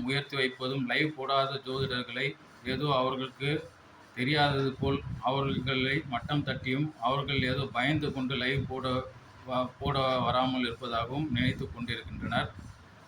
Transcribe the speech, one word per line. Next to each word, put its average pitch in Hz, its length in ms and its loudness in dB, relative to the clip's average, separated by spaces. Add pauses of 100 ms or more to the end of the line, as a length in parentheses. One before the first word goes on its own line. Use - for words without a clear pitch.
உயர்த்தி 139 320 -2
வைப்பதும், 131 500 0
லைவ் 147 280 2
போடாத 135 500 0
ஜோதிடர்களை 123 640 -2 (380)
ஏதோ 131 220 0 (100)
அவர்களுக்கு 131 540 0 (640)
தெரியாதது 139 580 2
போல் 139 260 0 (220)
அவர்களை 135 760 0 (120)
மட்டம் 143 340 -2
தட்டியும், 135 460 0 (120)
அவர்கள் 131 420 2
ஏதோ 127 240 2
பயந்து 143 460 2
கொண்டு 131 240 -2
லைவ் 135 320 0
போட 131 180 -4 (560)
வ-, 127 260 0 (100)
போட 139 200 0 (200)
வராமல் 127 420 4
இருப்பதாகவும் 120 720 -2
நினைத்து 127 340 2
கொண்டிருக்கின்றனர். 113 840 -4 (580)